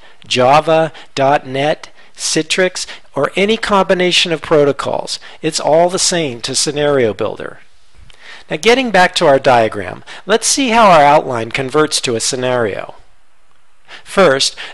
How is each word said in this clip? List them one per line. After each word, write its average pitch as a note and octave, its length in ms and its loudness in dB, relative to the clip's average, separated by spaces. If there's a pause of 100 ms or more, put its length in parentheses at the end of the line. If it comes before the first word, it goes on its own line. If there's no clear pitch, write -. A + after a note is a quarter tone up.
(280)
Java, D3+ 640 2 (220)
dot C#3+ 320 0
net, C3+ 420 -4 (260)
Citrix, - 720 -4 (300)
or C#3 200 -2
any G#3 220 0
combination F#3 760 0
of D#3 100 -4
protocols. - 800 0 (220)
It's D#3 180 -4
all E3 300 2
the F3+ 100 -4
same C#3+ 420 -4
to C3+ 140 -8
Scenario C#3+ 580 0
Builder. - 460 -8 (880)
Now, D#3+ 80 -6
getting A#3 340 2
back F3+ 240 2
to F3 100 0
our C#3 140 4
diagram, G#2+ 640 0 (240)
let's G#3+ 200 0
see C4+ 220 -2
how A3 200 4
our D#3+ 140 6
outline C3 480 2
converts C#3 500 0
to B2 140 -4
a A2+ 40 -4
scenario. B2+ 760 -2 (1080)
First, C#3+ 520 0 (180)